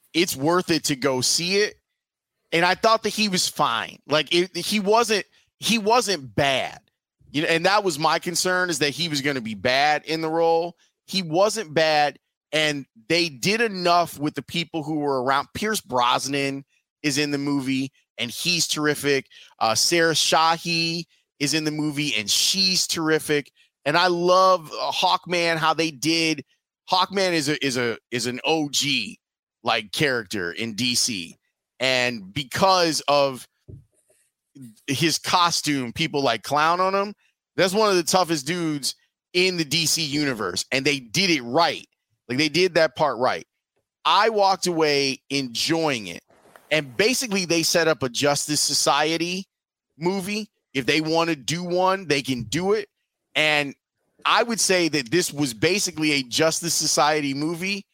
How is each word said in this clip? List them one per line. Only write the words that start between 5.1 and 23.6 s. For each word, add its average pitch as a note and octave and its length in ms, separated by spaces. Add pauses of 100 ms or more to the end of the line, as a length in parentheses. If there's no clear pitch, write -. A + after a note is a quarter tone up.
he A3+ 220
wasn't G3 560
bad. C3 460 (500)
You D3+ 100
know, E3+ 60
and E3 180
that G3+ 180
was F3 140
my D#3+ 220
concern, F3+ 500
is D#3+ 80
that C#3+ 140
he D#3 180
was D3 120
gonna C3+ 200
be A2 140
bad C#3 500
in D#3+ 160
the D#3+ 80
role. E3 460 (320)
He F#3+ 160
wasn't F3+ 500
bad, D3+ 460 (320)
and D3+ 340 (220)
they E3+ 200
did E3 320
enough F3 600
with D3 160
the C3 80
people E3 400
who D3+ 160
were C#3 240
around. C3+ 320
Pierce G#3+ 260
Brosnan C3+ 840 (380)
is C#3+ 160
in D3 140
the C#3+ 80
movie, C3+ 520 (280)
and A#2 100
he's E3+ 380
terrific. C#3+ 580 (320)
Uh, A2 160
Sarah E3 400
Shahi E3 920 (340)
is C#3+ 160
in D#3 80
the D3+ 80
movie, D3 420
and G#2 160
she's F#3 560
terrific. D#3 680 (320)